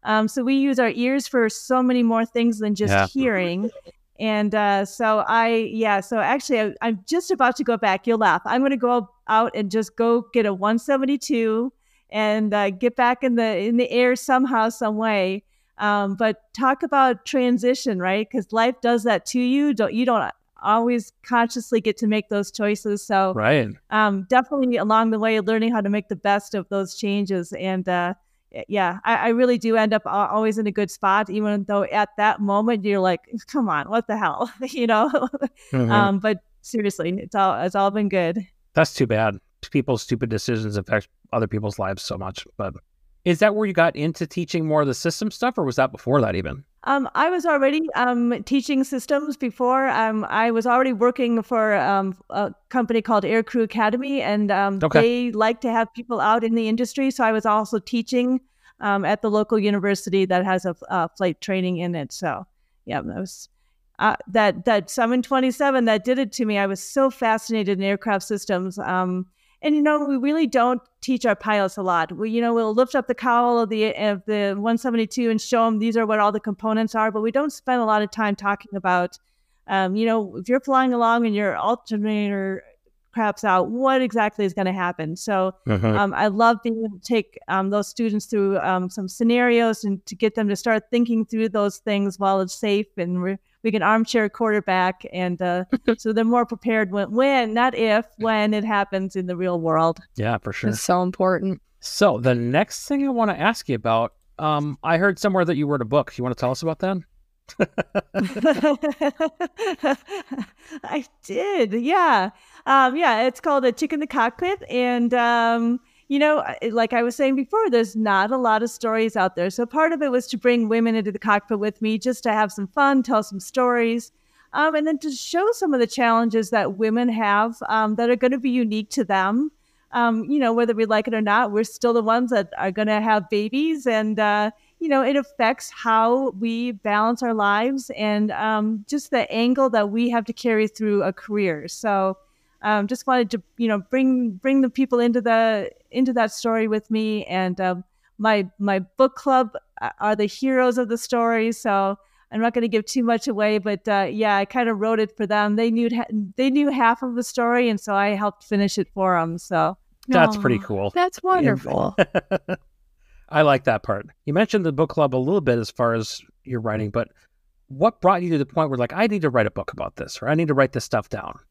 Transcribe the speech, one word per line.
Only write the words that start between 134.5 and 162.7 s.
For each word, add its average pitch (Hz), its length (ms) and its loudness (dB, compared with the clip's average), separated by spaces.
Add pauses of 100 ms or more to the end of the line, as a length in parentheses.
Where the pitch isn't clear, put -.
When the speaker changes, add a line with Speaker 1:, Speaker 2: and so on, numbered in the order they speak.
Speaker 1:
you 330 80 -4
know, 269 140 4
it 269 140 2
affects 254 540 -2
how 233 680 2
we 233 340 -4
balance 214 500 0
our 233 120 0
lives 220 640 0
and, 208 340 0
um, 214 580 -2
just 294 220 -4
the 240 200 0
angle 254 400 2
that 208 200 2
we 233 180 0
have 233 180 0
to 233 60 -8
carry 214 360 0
through 208 340 0
a 185 100 0
career. 180 560 -4
So, 190 480 -2 (460)
um, 208 240 0
just 247 200 -6
wanted 247 240 2
to, 220 120 -4 (140)
you 233 120 0
know, 208 100 0
bring, 254 540 0
bring 269 300 2
the 254 80 2
people 254 300 0
into 240 200 2
the, 226 500 2 (200)
into 254 220 0
that 226 200 0
story 226 360 -2
with 214 220 -4
me. 214 360 -2
And, 185 340 -2
um, 185 240 -2 (340)
my, 208 300 2 (100)
my 202 220 0
book 262 340 0
club, 254 380 0 (280)
uh, 117 100 -6 (100)
are 214 160 0
the 208 100 0
heroes 254 500 0
of 240 120 -2
the 233 100 -4
story. 233 540 0
So 196 440 -2 (360)
I'm 214 80 -4
not 233 140 0
gonna 233 140 0
give 214 160 0
too - 200 -2
much 226 240 0
away, 214 300 0
but, 202 300 -4
uh, 196 220 2
yeah, 208 260 0
I 196 80 2
kinda 226 300 -2
wrote 214 260 0
it 214 160 -2
for 220 100 -4
them. 208 300 2
They 226 140 2
knew, 233 180 2 (480)
they 262 140 2
knew 285 180 2
half 247 340 2
of 254 120 -6
the 240 80 -4
story, 240 460 0
and 208 120 0
so 208 140 -4
I 202 160 2
helped 202 340 -4
finish 202 320 0
it 196 160 -2
for 185 240 2
'em. 165 220 -2
So 165 380 0 (320)
Speaker 2:
That's 214 300 4
pretty 131 200 2
Speaker 3:
Aw, 98 80 -4
Speaker 2:
cool. 98 280 -4
Speaker 3:
that's 359 280 -2
wonderful. 330 800 0
Speaker 2:
<laughs> - 1300 -6